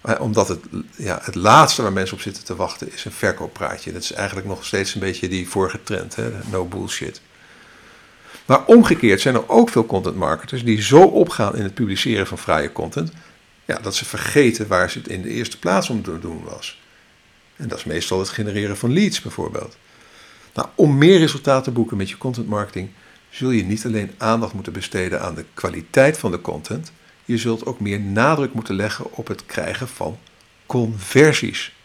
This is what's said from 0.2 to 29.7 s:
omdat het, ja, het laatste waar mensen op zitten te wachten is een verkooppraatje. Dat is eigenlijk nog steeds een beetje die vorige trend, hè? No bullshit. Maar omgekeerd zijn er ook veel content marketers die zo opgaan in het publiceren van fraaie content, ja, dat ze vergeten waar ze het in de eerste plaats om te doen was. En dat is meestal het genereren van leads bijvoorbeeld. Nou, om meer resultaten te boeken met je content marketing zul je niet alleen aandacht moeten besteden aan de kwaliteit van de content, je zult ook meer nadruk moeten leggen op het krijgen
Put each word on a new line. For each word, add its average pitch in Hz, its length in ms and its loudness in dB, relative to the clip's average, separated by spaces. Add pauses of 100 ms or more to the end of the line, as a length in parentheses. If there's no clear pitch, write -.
omdat 107 260 2
het, 87 120 -6 (360)
ja, - 280 -6
het - 120 -10
laatste 127 460 6
waar 101 120 0
mensen 95 220 -2
op 95 60 -14
zitten - 220 -10
te 92 120 -10
wachten - 380 -8
is - 120 -12
een 110 60 -10
verkooppraatje. - 800 -6
Dat 87 120 -10
is - 80 -6
eigenlijk 95 360 -6
nog 95 180 -8
steeds 98 280 -2
een 110 60 -8
beetje 95 280 -4
die 90 220 -4
vorige - 340 -4
trend, 90 320 -8
hè? 117 140 -4 (200)
No 92 160 -4
bullshit. 95 560 -10 (1200)
Maar - 200 4
omgekeerd 180 560 8
zijn 131 140 2
er - 140 0
ook 233 200 6
veel 113 160 2
content 92 300 -2
marketers 90 480 -4
die 110 180 2
zo 127 200 8
opgaan - 540 4
in 92 80 -4
het 98 100 -6
publiceren 101 540 -2
van 90 100 -8
fraaie 78 340 0
content, 160 400 -6 (540)
ja, - 140 -4
dat 104 160 -6
ze - 100 -4
vergeten 110 600 2
waar 92 240 2
ze - 60 -10
het - 100 -14
in 92 140 -8
de 101 80 -8
eerste 113 300 -8
plaats 190 300 0
om 113 120 -2
te 87 180 -8
doen 82 240 -10
was. - 380 -14 (760)
En - 120 -10
dat - 100 -6
is - 60 -14
meestal 87 360 -2
het 95 100 -4
genereren 104 480 -4
van 120 160 0
leads 190 280 2
bijvoorbeeld. - 560 -10 (760)
Nou, - 220 -4
om 147 220 4
meer 175 200 8
resultaten 143 460 2
te 131 80 -4
boeken 117 260 -2
met 98 120 -4
je - 80 -14
content 120 300 -6
marketing 98 420 -6 (400)
zul 131 200 -4
je 117 140 2
niet 104 220 -4
alleen 107 320 -4
aandacht 113 360 0
moeten 92 200 -10
besteden 92 480 -4
aan 85 140 -6
de 80 180 -12
kwaliteit 113 640 2
van 101 140 -4
de 87 100 -6
content, 101 500 -8 (340)
je 120 120 -2
zult 113 280 -4
ook 127 140 -6
meer 101 200 -2
nadruk 123 540 2
moeten 104 220 -4
leggen 104 360 -4
op - 160 -12
het - 180 -8
krijgen 98 420 -6